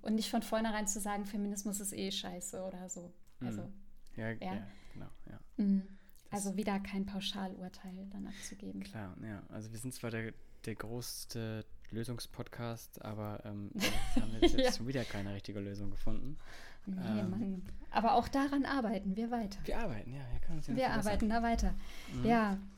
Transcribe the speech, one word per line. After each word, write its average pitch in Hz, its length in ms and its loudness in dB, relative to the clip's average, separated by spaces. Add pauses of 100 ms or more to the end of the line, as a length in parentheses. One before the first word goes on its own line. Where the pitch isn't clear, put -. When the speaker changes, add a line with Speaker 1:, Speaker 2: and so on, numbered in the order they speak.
Speaker 1:
und 214 140 2
nicht 220 140 2
von 233 120 4
vornherein 220 460 2
zu 220 120 2
sagen, 202 260 0
Feminismus 202 540 -2
ist 196 140 -4
eh 190 180 -2
scheiße 185 500 -4
oder 185 280 -6
so. 175 240 -8 (260)
Speaker 2:
Mhm. 123 80 -4
Speaker 1:
Also, 104 140 -4 (560)
Speaker 2:
Ja, 113 140 -2
Speaker 1:
ja. 113 100 -4
Speaker 2:
ja, 196 260 -4 (260)
genau, - 160 -10 (200)
ja. - 100 -12 (240)
Speaker 1:
Mhm. 196 200 6 (460)
Speaker 2:
Das 202 160 -2
Speaker 1:
Also 190 120 -2
wieder 208 220 0
kein 196 260 -2
Pauschalurteil 190 1040 -6
dann 196 180 -8
abzugeben. 98 560 -10
Speaker 2:
Klar, 98 380 -8
ja. 107 280 -8
Also 110 220 -8
wir 110 80 -8
sind 127 140 -6
zwar 117 180 -6
der, 113 220 -4 (320)
der 113 100 -4
größte 110 880 -6 (280)
Lösungspodcast, 117 1120 -6
aber, 104 420 -4
ähm, 101 260 -6
Speaker 1:
<laughs> - 20 -14
Speaker 2:
wir - 500 6
haben - 80 2 (100)
jetzt, 320 140 10
jetzt 262 100 8
Speaker 1:
Ja. 254 80 6
Speaker 2:
schon 220 140 -2
wieder 131 160 2
keine 101 300 -2
richtige 101 260 -6
Lösung 101 320 -2
gefunden. 117 460 4 (480)
Speaker 1:
Nee, 190 100 -4 (240)
Speaker 2:
Ähm, 185 100 0
Speaker 1:
Mann. 190 320 0 (300)
Aber 226 240 6
auch 233 120 4
daran 277 380 4
arbeiten 196 500 2
wir 226 160 -2
weiter. 226 340 -2
Speaker 2:
Wir - 140 2
arbeiten, 196 340 0
ja, 139 80 -6 (100)
wir - 80 4
können 165 200 6
uns - 80 0
ja - 60 2
nicht 254 80 2
Speaker 1:
Wir 254 80 4
Speaker 2:
verbessern. 214 220 4
Speaker 1:
arbeiten 208 180 4
da 233 140 4
weiter. 233 300 4 (400)
Speaker 2:
Mhm. 123 120 2
Speaker 1:
Ja, 214 320 6 (200)